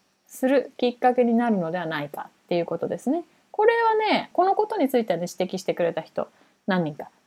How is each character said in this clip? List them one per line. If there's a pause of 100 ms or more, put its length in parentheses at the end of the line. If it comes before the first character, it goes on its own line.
(260)
す
る
き
っ
か
け
に
な
る
の
で
は
な
い
か
っ
て
い
う
こ
と
で
す
ね。 (280)
こ
れ (100)
は
ね、
こ
の
こ
と
に
つ
い
て
は
ね、
指
摘
し
て
く
れ
た
人 (380)
何
人
か (180)